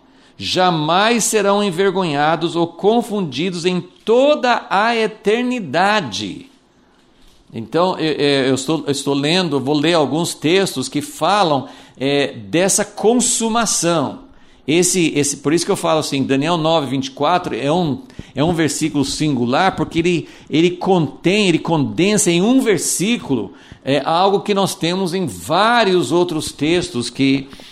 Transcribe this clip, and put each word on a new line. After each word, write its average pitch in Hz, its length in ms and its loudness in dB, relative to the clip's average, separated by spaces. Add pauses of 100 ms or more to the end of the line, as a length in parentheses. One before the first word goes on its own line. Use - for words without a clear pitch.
(360)
Jamais 180 880 0
serão 202 380 2
envergonhados 165 920 0
ou 170 120 2
confundidos 185 1000 -2
em 180 160 0
toda 247 880 0
a 247 260 2
eternidade." 202 1500 -2 (1040)
Então, 160 460 -2
eu, 156 140 0
eu, 139 340 2
eu 131 80 4
estou, 147 300 -2
eu 143 60 -2
estou 139 220 -2
lendo, 151 440 0
eu - 20 0
vou 135 160 -2
ler 151 180 2
alguns 151 400 0
textos 165 560 0
que 147 120 -4
falam, 160 640 0 (300)
é, 139 360 0
dessa 170 500 0
consumação. 208 1400 0 (420)
Esse, 175 480 2
esse, 143 220 -2
por 147 160 0
isso 170 100 0
que 196 80 -2
eu 185 40 2
falo 160 240 0
assim, 139 240 -2
Daniel 139 340 0
nove, 156 300 0
vinte 131 200 -4
e - 40 -12
quatro 156 440 -2
é 131 160 -2
um, 165 300 0 (320)
é 131 100 0
um 175 100 0
versículo 147 520 0
singular, 147 720 0
porque 160 240 -2
ele, 170 280 0 (220)
ele 170 220 4
contém, 185 760 0
ele 156 120 4
condensa 165 720 0
em 170 100 2
um 247 200 4
versículo, 175 920 -2 (300)
é, 139 200 0
algo 185 380 2
que 202 140 0
nós 196 180 0
temos 175 400 -2
em 190 140 -2
vários 180 840 2
outros 170 400 0
textos 151 600 -2
que, 135 360 0 (240)